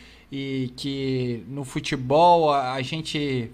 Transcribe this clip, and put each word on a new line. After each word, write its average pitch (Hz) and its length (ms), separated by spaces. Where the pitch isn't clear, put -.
e 135 440
que 131 720
no 139 160
futebol 151 880
a, 131 220
a 135 80
gente 139 720